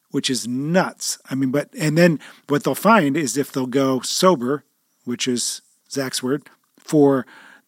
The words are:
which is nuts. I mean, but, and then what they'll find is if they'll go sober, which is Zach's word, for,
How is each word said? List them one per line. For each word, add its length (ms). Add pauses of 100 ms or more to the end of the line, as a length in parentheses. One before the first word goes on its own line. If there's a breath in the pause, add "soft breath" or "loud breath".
(120)
which 180
is 180
nuts. 720 (120)
I 60
mean, 140
but, 280
and 200
then 220 (280 loud breath)
what 160
they'll 120
find 420
is 180
if 160
they'll 140
go 360
sober, 640 (420)
which 220
is 340 (300)
Zach's 300
word, 220 (340)
for, 480 (420 loud breath)